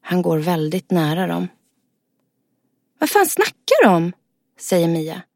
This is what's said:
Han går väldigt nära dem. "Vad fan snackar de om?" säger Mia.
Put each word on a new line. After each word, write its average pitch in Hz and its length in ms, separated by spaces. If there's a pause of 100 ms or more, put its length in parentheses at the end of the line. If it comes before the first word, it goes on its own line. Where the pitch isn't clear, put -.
Han 180 200
går 165 160
väldigt 160 540
nära 170 360
dem. 175 200 (1500)
"Vad 311 100
fan 403 160
snackar - 600
de 190 100
om?" 170 180 (460)
säger 170 280
Mia. 160 360 (120)